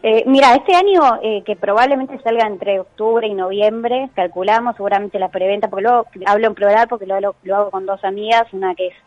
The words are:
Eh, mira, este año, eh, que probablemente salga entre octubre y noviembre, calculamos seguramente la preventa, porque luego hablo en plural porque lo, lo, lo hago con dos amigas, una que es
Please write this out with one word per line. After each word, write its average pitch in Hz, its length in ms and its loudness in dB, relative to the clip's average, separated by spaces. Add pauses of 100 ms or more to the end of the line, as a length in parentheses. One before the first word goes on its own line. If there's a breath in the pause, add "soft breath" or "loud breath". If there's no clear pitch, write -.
Eh, 226 240 2
mira, 269 280 6
este 349 220 2
año, 349 480 4
eh, 214 200 -4
que 208 120 -4
probablemente 262 640 0
salga 226 240 0
entre 196 320 -4
octubre 220 480 -2
y 208 80 -6
noviembre, 220 800 -2
calculamos 208 600 -2
seguramente 202 420 -4
la 185 100 -2
preventa, 196 400 -2
porque 196 140 -6
luego 240 240 2 (200)
hablo 208 200 2
en 220 80 0
plural 208 340 2
porque 208 180 -8
lo, 196 140 -4
lo, 196 220 -4
lo 196 140 -4
hago 208 160 0
con 190 140 -6
dos 196 180 -6
amigas, 214 480 0
una 190 240 -4
que 185 120 -4
es 175 60 -12 (120)